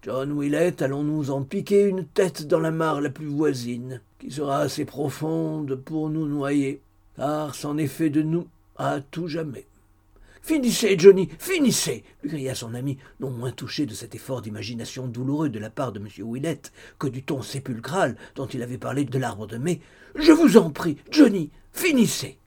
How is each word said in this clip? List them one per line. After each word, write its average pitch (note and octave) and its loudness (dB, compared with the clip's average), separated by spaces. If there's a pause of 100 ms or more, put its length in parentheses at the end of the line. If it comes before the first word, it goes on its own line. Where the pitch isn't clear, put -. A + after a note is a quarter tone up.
John C3+ -4
Willett, D3+ 0
allons-nous D3 -2
en C#3 -2
piquer G3+ 2
une F#3 -2
tête F3 0
dans D#3+ 4
la D#3+ 0
mare D#3+ 0
la D3 -2
plus D3+ -12
voisine, B2+ -2 (200)
qui - -14
sera C#3+ -2
assez D3 -2
profonde D#3 -4
pour D#3 -6
nous D#3 -2
noyer, C#3+ 0 (360)
car D3+ -4
c'en D3 -6
est D3+ 0
fait D#3+ 0
de D3+ 2
nous D#3+ 0 (300)
à C#3+ -2
tout D#3+ -8
jamais. » « D3+ -8 (760)
Finissez, A#3 2
Johnny, F3+ 10 (120)
finissez ! » G3+ 0 (180)
lui - -6
cria C3 -6
son A2+ -10
ami, C3+ -6 (220)
non C3+ -6
moins B2 -6
touché C3 -6
de G#2+ -10
cet A2 -14
effort A#2+ -8
d'imagination A2+ -10
douloureux C3+ -2
de A2 -6
la G#2+ -8
part B2+ -6
de G#2 -10
monsieur G2+ -12
Willett C3+ -6 (260)
que D3+ -4
du B2 -8
ton C3+ -4
sépulcral C3 -4 (200)
dont C#3 -6
il - -8
avait A#2+ -8
parlé B2 -2
de B2+ -2
l'arbre G#2+ -4
de A2+ -10
mai. « E3 -2 (340)
Je D#4 6
vous D4+ 8
en E3+ 4
prie, D3+ -4 (140)
Johnny, G3+ 6 (220)
finissez ! » - 2